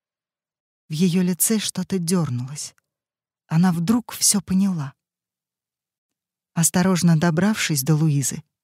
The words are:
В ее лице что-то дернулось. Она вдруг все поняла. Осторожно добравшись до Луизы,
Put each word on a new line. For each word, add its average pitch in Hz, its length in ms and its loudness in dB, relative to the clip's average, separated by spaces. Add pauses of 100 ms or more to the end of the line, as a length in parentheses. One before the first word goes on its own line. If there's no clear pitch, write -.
(880)
В 160 40 -8
ее 180 300 2
лице 185 360 0
что-то 185 400 -4
дернулось. 147 760 -4 (800)
Она 175 200 4
вдруг 175 400 -2
все - 260 0
поняла. 180 540 -2 (1600)
Осторожно 175 680 2
добравшись 170 640 0
до 156 120 2
Луизы, 147 500 -2 (180)